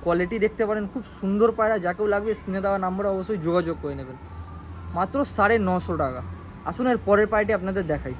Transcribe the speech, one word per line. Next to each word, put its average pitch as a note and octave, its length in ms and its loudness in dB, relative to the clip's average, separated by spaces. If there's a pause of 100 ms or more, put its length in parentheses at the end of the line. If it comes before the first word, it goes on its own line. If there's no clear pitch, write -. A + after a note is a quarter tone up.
কোয়ালিটি F3 340 2
দেখতে G#3+ 280 2
পারেন, G#3 220 0
খুব A#3+ 140 -6 (180)
সুন্দর G#3 320 4
পায়রা। A3 260 2
যাকেও F3+ 280 0
লাগবে G#3 280 0
স্ক্রিনে G3 260 -4
দেওয়া G3 180 2
নাম্বারে F#3+ 300 -2
অবশ্যই G3 280 -2
যোগাযোগ E3+ 460 0
করে C#3+ 120 -6
নেবেন। C3 220 -12 (760)
মাত্র G3 300 0
সাড়ে A3 340 4
নশো F#3 380 0
টাকা। C3 260 -2 (420)
আসুন F3 220 -2
এর B3 100 4
পরের G3+ 300 6
পায়রাটি G#3+ 260 2
আপনাদের F#3+ 340 0
দেখাই। C#3 340 -4